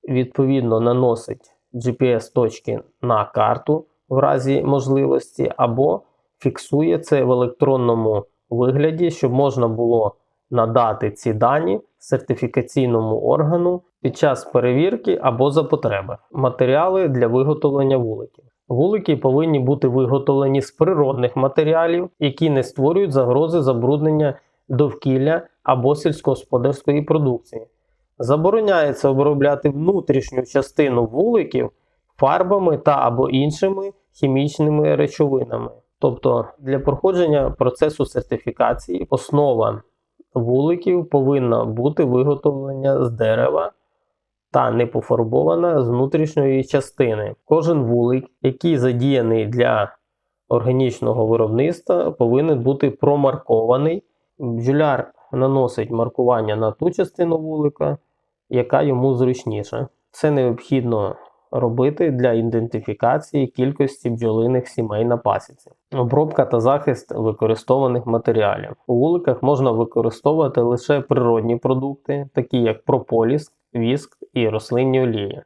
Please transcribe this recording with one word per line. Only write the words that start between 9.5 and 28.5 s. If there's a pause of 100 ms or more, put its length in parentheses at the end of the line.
було (360)
надати
ці
дані (160)
сертифікаційному
органу (200)
під
час
перевірки
або
за
потреби. (140)
Матеріали
для
виготовлення
вуликів. (220)
Вулики
повинні
бути
виготовлені
з
природних
матеріалів, (100)
які
не
створюють
загрози
забруднення (300)
довкілля (220)
або
сільськогосподарської
продукції. (520)
Забороняється